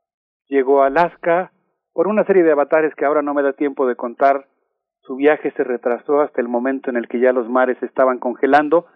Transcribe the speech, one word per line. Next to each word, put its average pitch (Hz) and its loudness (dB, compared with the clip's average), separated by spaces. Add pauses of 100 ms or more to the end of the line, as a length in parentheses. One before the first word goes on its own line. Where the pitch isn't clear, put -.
(460)
Llegó 139 2
a 135 4
Alaska. 170 -2 (400)
Por 165 -2
una 208 0
serie 190 4
de 160 4
avatares 147 0
que 147 -6
ahora 147 0
no 147 -4
me 143 0
da 139 -2
tiempo 139 -4
de 120 -2
contar, 139 -2 (540)
su 131 -12
viaje 143 0
se 147 -2
retrasó 123 -2
hasta 143 -4
el 120 -4
momento 131 -4
en 120 -4
el 117 -6
que 123 -4
ya 127 4
los 123 -2
mares 127 0
estaban 127 0
congelando. 147 0